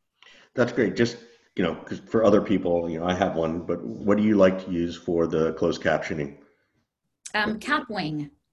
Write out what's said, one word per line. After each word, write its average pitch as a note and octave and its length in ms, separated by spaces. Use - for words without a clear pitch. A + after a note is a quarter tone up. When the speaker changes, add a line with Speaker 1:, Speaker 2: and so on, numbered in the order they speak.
Speaker 1:
That's A#2+ 160
great. G2+ 240
Just, A#2 220
you F#2+ 80
know, D#2+ 100
'cause - 320
for A2 160
other G#2 180
people, F2 480
you D#2+ 120
know, E2+ 60
I F#2 80
have F#2 200
one, E2 280
but - 220
what G#2 340
do G#2+ 40
you G#2+ 140
like F#2+ 280
to G2 60
use E2+ 260
for E2+ 300
the D#2+ 280
closed E2 280
captioning? D#2 540
Speaker 2:
Um, G#3+ 240
Capwing. F#3+ 720